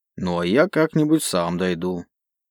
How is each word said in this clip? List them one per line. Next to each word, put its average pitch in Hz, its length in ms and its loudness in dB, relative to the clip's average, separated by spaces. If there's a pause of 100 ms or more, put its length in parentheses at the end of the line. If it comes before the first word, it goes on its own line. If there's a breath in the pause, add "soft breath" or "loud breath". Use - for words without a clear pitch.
(180)
«Ну 87 220 -2
а 87 60 -2
я 127 220 4
как-нибудь 156 560 0
сам 87 340 -2
дойду». 90 480 -4 (460)